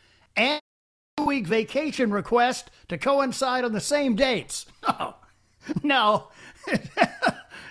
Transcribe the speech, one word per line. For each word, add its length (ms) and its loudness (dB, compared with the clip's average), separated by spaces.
and 240 0
two-week 300 0
vacation 680 0
request 580 0
to 100 -6
coincide 680 0
on 80 -2
the 80 -2
same 340 2
dates. 560 0
<laughs> 60 -20
No, 260 -4
no. 460 2
<laughs> 120 -2